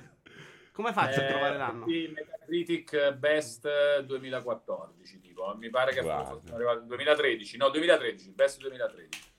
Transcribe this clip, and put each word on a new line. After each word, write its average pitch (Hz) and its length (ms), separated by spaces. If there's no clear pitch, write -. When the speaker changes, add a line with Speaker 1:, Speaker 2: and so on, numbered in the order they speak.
Speaker 1:
Come 220 220
faccio 143 260
a 139 40
Speaker 2:
Eh, 139 40
Speaker 1:
trovare 139 300
l'anno? 120 300
Speaker 2:
sì, 165 260
Metacritic 156 1040
Best 147 840
duemilaquattordici, 113 1160
tipo. 90 380
Mi 113 120
pare 127 240
che 127 80
Speaker 3:
Guarda. 76 240
Speaker 2:
fossimo 69 300
arrivati 117 300
duemilatredici, 123 720
no, 135 120
duemilatredici, 131 600
Best 135 280
duemilatredici. 120 680